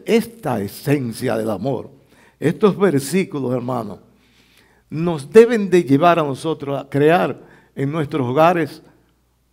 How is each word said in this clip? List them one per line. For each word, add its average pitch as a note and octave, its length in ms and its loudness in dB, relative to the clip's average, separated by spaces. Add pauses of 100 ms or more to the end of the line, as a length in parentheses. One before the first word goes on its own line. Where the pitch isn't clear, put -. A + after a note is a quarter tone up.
esta D3+ 560 -2
esencia A#2 760 -4
del A2 120 -4
amor, G#2+ 400 -6 (500)
estos F3 380 0
versículos, D3 760 0
hermanos, A#2+ 460 -6 (920)
nos D#3 420 -4
deben G#3+ 380 4
de F3 140 4
llevar E3 360 4
a D#3 40 0
nosotros C#3 540 -6
a C3 120 -10
crear D3+ 500 2 (340)
en C#3 160 -4
nuestros D3 380 -4
hogares D#3 560 2 (680)